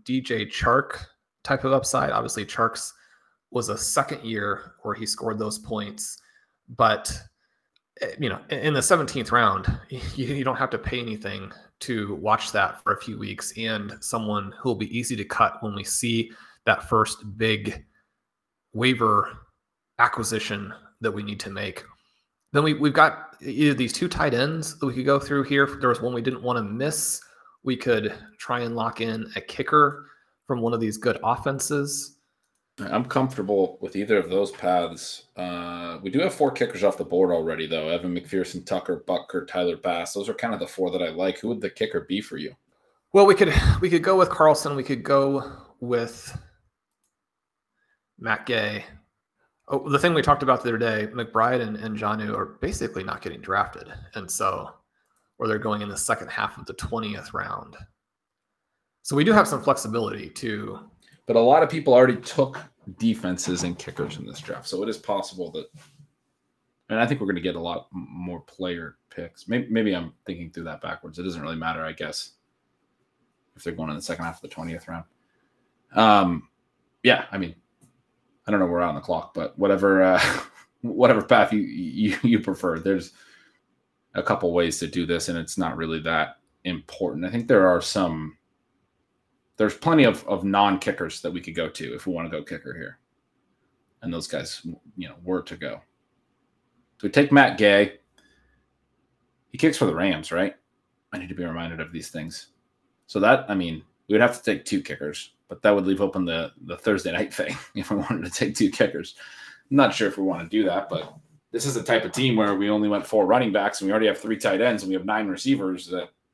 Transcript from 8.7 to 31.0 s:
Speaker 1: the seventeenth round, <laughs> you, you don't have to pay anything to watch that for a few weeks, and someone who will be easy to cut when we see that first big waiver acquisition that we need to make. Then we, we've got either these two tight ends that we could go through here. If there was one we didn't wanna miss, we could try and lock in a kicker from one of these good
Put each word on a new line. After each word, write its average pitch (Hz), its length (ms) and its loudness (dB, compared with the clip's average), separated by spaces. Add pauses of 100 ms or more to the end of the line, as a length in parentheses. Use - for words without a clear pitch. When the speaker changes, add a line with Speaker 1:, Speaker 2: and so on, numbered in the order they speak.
Speaker 1:
the 131 80 2
seventeenth 143 480 0
round, 101 360 4 (180)
<laughs> - 40 -20
you, 127 380 -8
you 139 160 -4
don't 127 140 -2
have 135 140 -2
to 117 80 -4
pay - 200 -4
anything 104 540 -8 (280)
to 104 360 -4
watch 104 340 0
that 98 320 0
for 104 120 0
a - 60 -8
few 107 160 -10
weeks, 107 400 -8
and 110 440 -6
someone 104 580 -4
who 131 100 -2
will 117 60 2
be 107 240 -6
easy 120 160 -4
to 104 100 -6
cut - 380 0
when 104 140 -6
we 98 80 -8
see 113 480 -2 (320)
that - 240 2
first 107 500 0
big 107 460 -2 (880)
waiver 113 640 2 (600)
acquisition 107 760 0 (260)
that 110 120 0
we 104 100 -8
need 104 160 -8
to - 120 -10
make. 95 340 -8 (680)
Then 143 120 4
we, 151 100 2
we've 143 180 2
got - 480 4
either 139 320 2
these 123 200 0
two 180 160 -2
tight 156 260 0
ends 151 440 -2
that 139 80 -2
we 127 60 -2
could 127 140 -2
go 139 140 4
through 139 240 0
here. 139 180 4
If 139 160 0
there 123 120 2
was 117 100 0
one 120 120 -2
we 120 100 -2
didn't 127 200 -2
wanna 120 220 0
miss, 127 560 -2 (420)
we 127 140 0
could 110 360 0 (240)
try 123 240 -4
and 117 140 -4
lock 113 260 -4
in 110 360 -4
a - 40 -4
kicker 147 680 2 (420)
from 123 120 -2
one 117 140 0
of 113 60 -2
these 107 160 -2
good 120 260 -2